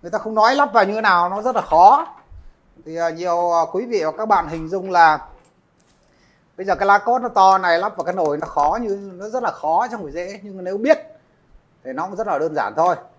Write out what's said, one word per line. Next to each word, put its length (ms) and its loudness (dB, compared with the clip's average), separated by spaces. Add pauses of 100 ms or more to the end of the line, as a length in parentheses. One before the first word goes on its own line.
người 100 -12
ta 60 -4
không 180 -6
nói 200 4
lắp 180 2
vào 100 6
như 100 -2
thế 80 -4
nào, 280 2
nó 120 -6
rất 140 -2
là 60 0
khó. 460 6 (800)
Thì, 100 -14
à, 140 -2
nhiều, 440 -2
à, 80 2 (100)
quý 140 -4
vị 180 -2
và 140 -2
các 80 -4
bạn 220 0
hình 220 -8
dung 220 -6
là 280 6 (1400)
bây 80 -10
giờ 100 2
cái 120 0
lá 100 6
cốt 220 0
nó 100 -6
to 280 6
này, 220 2
lắp 180 -6
vào 60 -8
cái 120 -4
nồi 220 -2
nó 100 -6
khó, 340 0
như 320 -8
nó 160 -14
rất 140 -6
là 80 -2
khó 400 -2
trong 100 -12
buổi 100 -12
dễ, 320 -12
nhưng 140 -16
mà 40 -14
nếu 160 -8
biết 220 0 (840)
thì 100 -12
nó 100 -6
cũng 120 -10
rất 120 -6
là 120 -2
đơn 160 -2
giản 200 -4
thôi. 200 2 (220)